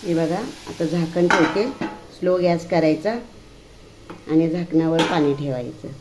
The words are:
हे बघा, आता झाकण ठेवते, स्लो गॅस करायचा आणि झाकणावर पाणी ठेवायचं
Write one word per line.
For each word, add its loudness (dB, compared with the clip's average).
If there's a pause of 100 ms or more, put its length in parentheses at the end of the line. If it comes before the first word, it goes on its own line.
हे -2
बघा, 0 (280)
आता -4
झाकण 0
ठेवते, 2 (520)
स्लो 2
गॅस 2
करायचा 2 (1120)
आणि 4
झाकणावर 2
पाणी 2
ठेवायचं -6 (140)